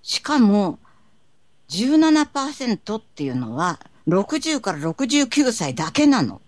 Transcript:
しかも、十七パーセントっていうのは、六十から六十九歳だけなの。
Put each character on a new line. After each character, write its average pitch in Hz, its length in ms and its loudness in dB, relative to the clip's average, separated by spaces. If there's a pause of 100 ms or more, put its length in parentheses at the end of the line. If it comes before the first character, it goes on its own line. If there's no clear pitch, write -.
し - 200 -6
か 294 160 0
も、 202 400 2 (880)
十 254 300 0
七 311 280 4
パ 269 200 -6
ー 294 60 -8
セ 247 200 -4
ン 180 60 -2
ト 214 180 -8
っ - 40 -8
て - 240 -12
い 135 60 -4
う 123 60 -4
の 120 200 -4
は、 170 240 -2 (260)
六 196 340 0
十 311 200 -4
か 190 120 -6
ら 151 60 -8
六 165 280 -4
十 277 200 2
九 254 260 0
歳 147 220 -4
だ 156 160 -6
け 302 160 2
な 262 160 4
の。 98 260 -4